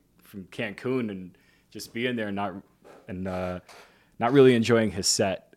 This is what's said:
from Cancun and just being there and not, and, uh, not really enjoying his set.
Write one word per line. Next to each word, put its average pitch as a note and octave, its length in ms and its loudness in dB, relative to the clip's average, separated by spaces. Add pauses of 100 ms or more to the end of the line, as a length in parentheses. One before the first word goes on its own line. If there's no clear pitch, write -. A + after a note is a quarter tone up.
(220)
from G2 300 -18
Cancun A#2 600 -6
and F#2 260 -14 (340)
just - 220 -16
being A#2+ 240 -4
there G#2+ 100 -4
and G2+ 80 -6
not, G2 200 -6 (520)
and, F#2 200 -8
uh, F2+ 320 -6 (600)
not A#2+ 140 0
really C3 200 10
enjoying A2+ 380 2
his F#2 160 -6
set. - 500 -2